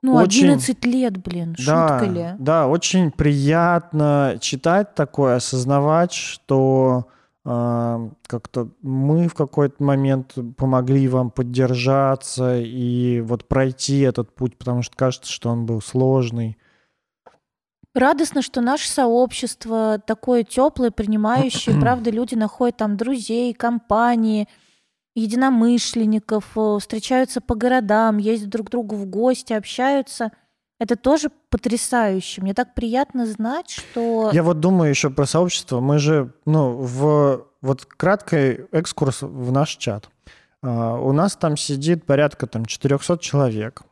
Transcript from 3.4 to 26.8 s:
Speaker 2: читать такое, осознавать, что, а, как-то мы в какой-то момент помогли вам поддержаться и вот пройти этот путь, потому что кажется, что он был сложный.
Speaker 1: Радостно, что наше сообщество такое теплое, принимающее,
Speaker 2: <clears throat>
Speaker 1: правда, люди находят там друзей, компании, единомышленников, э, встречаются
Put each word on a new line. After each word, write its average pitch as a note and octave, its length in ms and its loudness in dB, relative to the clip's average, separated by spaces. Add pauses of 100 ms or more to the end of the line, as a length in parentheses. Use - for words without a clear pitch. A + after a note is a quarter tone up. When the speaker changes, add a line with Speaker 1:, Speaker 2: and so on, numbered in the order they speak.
Speaker 2:
читать F3 540 0
такое, C3+ 440 2
осознавать, C#3 760 0
что, C3 960 2 (360)
а, A#2+ 640 -2 (200)
как-то A#2+ 420 -6 (140)
мы C#3+ 440 0
в D#3+ 60 -4
какой-то C#3+ 500 -2
момент C3+ 520 0 (220)
помогли C3 500 2
вам B2+ 240 0
поддержаться B2+ 1300 0
и B2 600 -2
вот A2+ 260 -4
пройти C3+ 540 0
этот B2 340 0
путь, B2+ 240 -6
потому B2 240 -4
что - 120 -12
кажется, - 360 -4
что - 180 -6
он A#2 160 -2
был A2+ 160 -4
сложный. A#2+ 760 0 (1400)
Speaker 1:
Радостно, C#4 480 2
что - 180 -4
наше C4 260 -2
сообщество A#3 1160 0
такое A#3 380 0
теплое, B3+ 480 0
принимающее, A3 840 -2
Speaker 2:
<clears throat> D3 60 4
Speaker 1:
правда, A#3 300 0
люди A#3 240 -4
находят A3+ 420 -2
там G#3 200 -2
друзей, A#3+ 580 -2
компании, A3+ 920 0 (680)
единомышленников, A3+ 1300 0 (100)
э, G#3+ 240 2
встречаются B3+ 640 -2